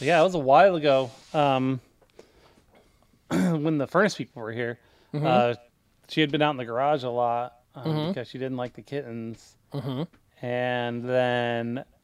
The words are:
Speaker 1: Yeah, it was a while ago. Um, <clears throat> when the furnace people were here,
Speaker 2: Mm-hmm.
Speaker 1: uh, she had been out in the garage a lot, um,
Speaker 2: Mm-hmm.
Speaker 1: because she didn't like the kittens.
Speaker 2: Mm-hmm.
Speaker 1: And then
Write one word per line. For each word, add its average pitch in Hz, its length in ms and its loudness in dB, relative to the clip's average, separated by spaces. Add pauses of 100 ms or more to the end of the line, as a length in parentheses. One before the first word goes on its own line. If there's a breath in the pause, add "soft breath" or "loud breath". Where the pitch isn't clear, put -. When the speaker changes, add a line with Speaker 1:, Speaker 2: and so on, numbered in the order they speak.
Speaker 1:
Yeah, 156 200 4
it 156 40 6
was 185 100 2
a 175 60 -2
while 156 340 6
ago. 135 360 2 (220)
Um, 131 480 0 (1500 soft breath)
<clears throat> - 0 -
when 165 500 0
the 135 80 -2
furnace 190 300 2
people 123 260 -12
were 110 100 -8
here, 120 260 -6 (340 soft breath)
Speaker 2:
Mm-hmm. 147 140 -2
Speaker 1:
uh, 123 280 4 (540)
she - 120 0
had 147 120 2
been 151 100 0
out 151 80 4
in 143 60 -4
the 127 80 -6
garage 127 400 -2
a 131 60 -6
lot, 120 440 -2 (220)
um, 139 80 -12
Speaker 2:
Mm-hmm. 156 240 -2
Speaker 1:
because 135 200 -6
she 135 100 -14
didn't 131 180 -6
like 123 180 -6
the 117 80 -18
kittens. 117 720 -12 (160)
Speaker 2:
Mm-hmm. 135 300 -6 (420)
Speaker 1:
And 123 640 -4
then 120 760 -2 (200)